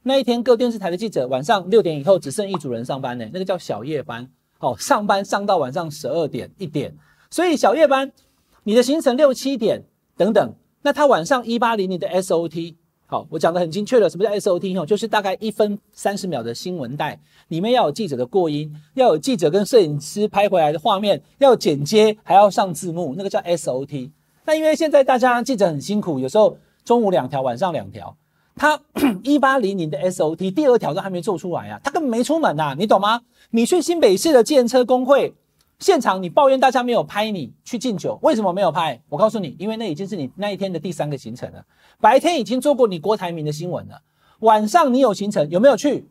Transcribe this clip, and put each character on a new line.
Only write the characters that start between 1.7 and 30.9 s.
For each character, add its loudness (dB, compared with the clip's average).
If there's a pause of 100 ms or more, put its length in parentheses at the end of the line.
点 0
以 -6
后 4
只 -6
剩 -6
一 -6
组 -8
人 -6
上 -8
班 -8
呢， -10
那 -10
个 -6
叫 -2
小 -8
夜 -6
班， -12 (300)
好， -2
上 -2
班 0
上 -4
到 2
晚 -2
上 -6
十 -10
二 -2
点、 -8
一 -10
点， -6 (380)
所 -2
以 2
小 4
夜 6
班 0 (520)
你 -2
的 6
行 0
程 2
六 4
七 -4
点 -2 (340)
等 2
等， 2 (300)
那 0
他 2
晚 4
上 0
一 -2
八 0
零 -2
零 -6
的 -6
S -2
O 0
T， -10 (280)
好， -6
我 -8
讲 2
得 -2
很 -2
精 -6
确 2
了， 4
什 -8
么 -2
叫 0
S -2
O 2
T？ -6 (120)
就 0
是 -6
大 0
概 -4
一 -6
分 -2 (140)
三 -4
十 -8
秒 -4
的 -8
新 -10
闻 -8
带， -6 (300)
里 -6
面 0
要 2
有 -2
记 -6
者 -6
的 -2
过 0
音， -6 (200)
要 4
有 4
记 -2
者 0
跟 2
摄 6
影 0
师 -4
拍 2
回 2
来 2
的 -4
画 0
面， 0 (160)
要 6
剪 0
接， 4
还 0
要 8
上 -2
字 -8
幕， -6
那 -8
个 -6
叫 -4
S -4
O -4
T。 -12 (320)
那 0
因 -2
为 4
现 0
在 6
大 2
家 2
记 -4
者 2
很 -2
辛 -4
苦， -4
有 -4
时 0
候 4 (280)
中 2
午 2
两 0
条， -4
晚 -4
上 -2
两 -8
条， -16 (400)
他 0 (240)
<clears throat> 0
一 0
八 2
零 -2
零 -4
的 -6
S -2
O 0
T -4
第 0
二 6
条 -2